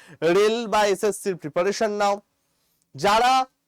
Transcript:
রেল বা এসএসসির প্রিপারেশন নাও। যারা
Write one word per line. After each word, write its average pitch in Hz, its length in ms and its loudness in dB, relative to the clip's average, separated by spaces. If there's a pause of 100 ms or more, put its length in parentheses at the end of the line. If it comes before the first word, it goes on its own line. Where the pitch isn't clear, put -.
(220)
রেল 214 460 2
বা 208 200 0
এসএসসির 196 480 -4
প্রিপারেশন 185 560 -4
নাও। 208 300 -2 (760)
যারা 233 500 2 (220)